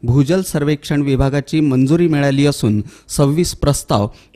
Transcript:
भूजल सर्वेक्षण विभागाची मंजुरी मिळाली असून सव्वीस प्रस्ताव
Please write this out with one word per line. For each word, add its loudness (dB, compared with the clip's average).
भूजल 2
सर्वेक्षण -2
विभागाची 0
मंजुरी 2
मिळाली 2
असून 0
सव्वीस 0
प्रस्ताव -2